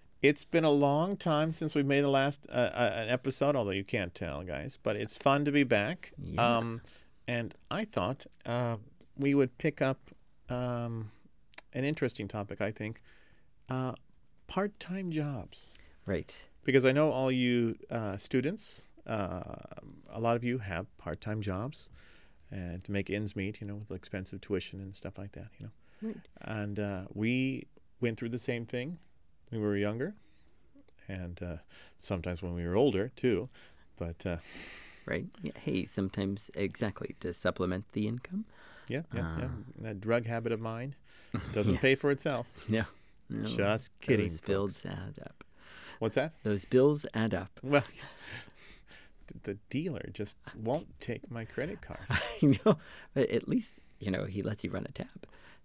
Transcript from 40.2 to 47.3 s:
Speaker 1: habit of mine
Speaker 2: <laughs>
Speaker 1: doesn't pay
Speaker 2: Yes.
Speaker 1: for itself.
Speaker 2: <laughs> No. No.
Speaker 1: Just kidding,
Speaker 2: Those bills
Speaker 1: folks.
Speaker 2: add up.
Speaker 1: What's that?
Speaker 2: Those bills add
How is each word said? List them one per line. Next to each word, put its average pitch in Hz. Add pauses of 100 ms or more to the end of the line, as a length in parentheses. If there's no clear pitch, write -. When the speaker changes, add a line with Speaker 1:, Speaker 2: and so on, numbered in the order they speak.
Speaker 1:
habit 117
of 113
mine 117 (360)
Speaker 2:
<laughs> -
Speaker 1:
doesn't 104
pay 135
Speaker 2:
Yes. 135
Speaker 1:
for 143
itself. 135 (120)
Speaker 2:
<laughs> -
No. 110 (420)
No. 110
Speaker 1:
Just 110
kidding, 104
Speaker 2:
Those 80
bills 98
Speaker 1:
folks. 95
Speaker 2:
add 95
up. - (560)
Speaker 1:
What's 113
that? 151 (100)
Speaker 2:
Those 104
bills 147
add 110